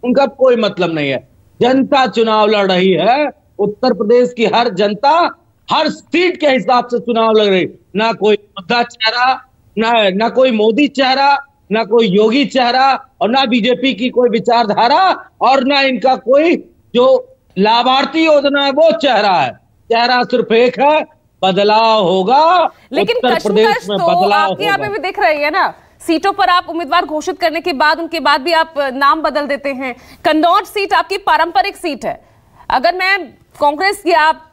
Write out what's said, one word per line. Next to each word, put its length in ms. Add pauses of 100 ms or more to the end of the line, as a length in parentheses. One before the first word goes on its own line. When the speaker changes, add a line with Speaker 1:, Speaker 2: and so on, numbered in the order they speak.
Speaker 1:
उनका 240 (100)
कोई 220
मतलब 360
नहीं 160
है। 160 (340)
जनता 480
चुनाव 400
लड़ 180
रही 260
है, 360 (300)
उत्तर 360
प्रदेश 420
की 100
हर 280
जनता 420 (520)
हर 220
सीट 460
के 120
हिसाब 400
से 120
चुनाव 320
लड़ 140
रही, 220 (260)
ना 200
कोई 220 (140)
मुद्दा 340
चेहरा, 480 (440)
ना, 160 (180)
ना 200
कोई 220
मोदी 380
चेहरा, 460 (340)
ना 140
कोई 240
योगी 380
चेहरा, 460 (280)
और 100
ना 160
बीजेपी 480
की 160
कोई 200
विचारधारा, 680 (420)
और 220
ना 180
इनका 340
कोई 400 (380)
जो 120 (520)
लाभार्थी 680
योजना 400
है 80
वो 220
चेहरा 380
है। 180 (400)
चेहरा 340
सिर्फ 300
एक 260
है, 200 (420)
बदलाव 640
होगा, 680 (220)
Speaker 2:
लेकिन 240
Speaker 1:
उत्तर 220
प्रदेश 300
Speaker 2:
कश्मकश 220
Speaker 1:
में 80
Speaker 2:
तो 80
Speaker 1:
बदलाव 440
Speaker 2:
आपके 140
यहाँ 120
Speaker 1:
होगा। 120
Speaker 2:
पे 40
भी 80
दिख 200
रही 220
है 80
ना, 220 (300)
सीटों 320
पर 160
आप 180
उम्मीदवार 380
घोषित 340
करने 200
के 140
बाद, 240
उनके 220
बाद 200
भी 140
आप 200 (200)
नाम 280
बदल 240
देते 260
हैं। 220 (300)
कन्नौज 420
सीट 280
आपकी 260
पारंपरिक 580
सीट 280
है, 140 (500)
अगर 260
मैं 220 (400)
कांग्रेस 480
या 260 (200)